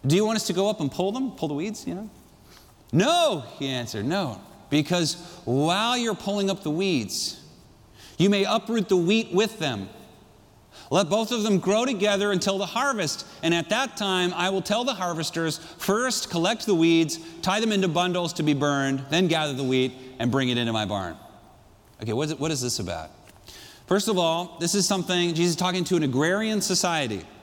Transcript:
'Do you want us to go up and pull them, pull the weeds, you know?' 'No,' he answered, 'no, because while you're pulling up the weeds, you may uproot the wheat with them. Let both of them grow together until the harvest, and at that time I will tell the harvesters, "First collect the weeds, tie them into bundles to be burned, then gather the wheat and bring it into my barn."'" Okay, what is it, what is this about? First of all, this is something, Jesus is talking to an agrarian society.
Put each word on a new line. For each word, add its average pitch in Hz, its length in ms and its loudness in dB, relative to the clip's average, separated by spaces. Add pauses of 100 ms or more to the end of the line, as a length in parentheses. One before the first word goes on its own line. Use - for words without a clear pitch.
'Do 143 100 4
you 214 100 4
want 226 100 0
us 214 120 -2
to 180 60 -2
go 196 160 2
up 208 120 -4
and 139 100 -2
pull 190 220 -2
them, 262 180 -4
pull - 160 -6
the 147 60 -2
weeds, 196 340 -6
you 170 80 -6
know?' 202 140 -10 (800)
'No,' 247 520 4 (160)
he 139 100 -4
answered, 113 360 -4
'no, 143 360 -2 (280)
because 151 460 2 (300)
while 180 520 2
you're 226 180 0
pulling 196 340 -2
up 170 140 -4
the 151 80 -2
weeds, 156 680 -2 (800)
you 190 120 4
may 202 160 2
uproot 220 440 0
the 190 80 6
wheat 202 360 2
with 214 260 0
them. 110 300 -4 (1000)
Let 170 200 2
both 214 220 0
of 226 120 0
them 202 160 4
grow 214 260 2
together 202 460 2
until 196 260 0
the 196 100 -2
harvest, 226 580 -2 (160)
and 165 120 2
at 165 160 0
that 233 280 -2
time 185 380 0
I 180 140 0
will 196 120 0
tell 220 220 0
the 254 100 -2
harvesters, 165 680 -2 (180)
"First 233 520 0
collect 175 360 0
the 202 100 4
weeds, 165 440 4 (220)
tie 196 180 0
them 226 120 2
into 190 160 2
bundles 175 460 0
to 160 100 -4
be 147 100 4
burned, 139 560 0
then 175 180 4
gather 156 260 0
the 131 100 -4
wheat 127 300 2 (260)
and 120 120 0
bring 131 180 2
it 120 80 2
into 117 160 0
my 107 120 0
barn."'" 95 300 -4 (840)
Okay, 117 120 -4
what 143 120 0
is 151 60 -4
it, 156 80 -6
what 156 120 -2
is 135 100 -2
this 123 180 -4
about? 85 320 -6 (760)
First 202 200 2
of 208 100 0
all, 170 420 0
this 170 160 -2
is 196 100 2
something, 175 480 0
Jesus 170 180 2
is 160 40 0
talking 180 300 -2
to 180 100 0
an 156 80 2
agrarian 185 580 2
society. 151 640 0 (200)